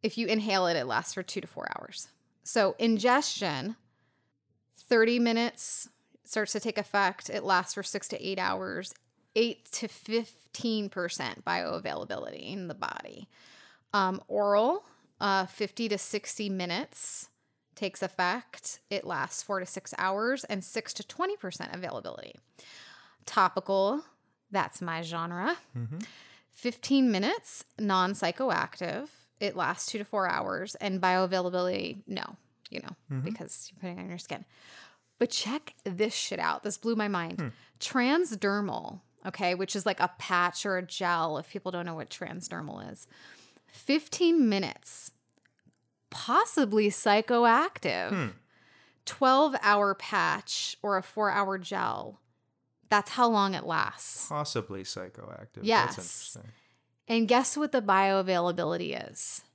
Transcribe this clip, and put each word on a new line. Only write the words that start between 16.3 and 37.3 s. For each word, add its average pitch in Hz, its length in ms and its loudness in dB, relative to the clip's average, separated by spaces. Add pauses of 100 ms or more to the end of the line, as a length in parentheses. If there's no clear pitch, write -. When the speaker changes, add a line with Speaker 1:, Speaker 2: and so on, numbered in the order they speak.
Speaker 1:
minutes 185 800 -2 (480)
takes 190 280 -4
effect. - 760 -4 (100)
It 202 160 -4
lasts 143 360 -4
four 196 200 -4
to 180 40 -8
six - 320 -8
hours 214 480 0
and 196 180 -4
six - 320 -4
to - 120 -10
twenty 381 300 -4
percent - 360 -8
availability. - 640 -8 (920)
Topical, 196 760 2 (480)
that's - 300 -2
my 165 200 -4
genre. 170 560 -4 (200)
Speaker 2:
Mm-hmm. 120 220 -6 (520)
Speaker 1:
Fifteen 254 600 2
minutes, 214 520 0 (160)
non-psychoactive. 190 1300 0 (320)
It 202 160 -2
lasts 170 360 -2
two 226 80 -6
to 202 40 -6
four 196 240 0
hours, 190 480 -2
and 190 260 -2
bioavailability, 185 1040 2
no, - 280 -8 (340)
you - 120 -10
know, - 140 -14 (160)
Speaker 2:
Mm-hmm. 131 100 -2
Speaker 1:
because - 500 -6
you're 185 80 -20
putting 180 180 -10
it 185 60 -12
on 190 60 -12
your 175 80 -12
skin. - 260 -10 (760)
But 233 100 2
check - 440 -4 (120)
this 202 280 -2
shit - 260 -4
out. - 240 0
This 208 140 -2
blew 226 180 0
my 214 120 0
mind. 175 320 -4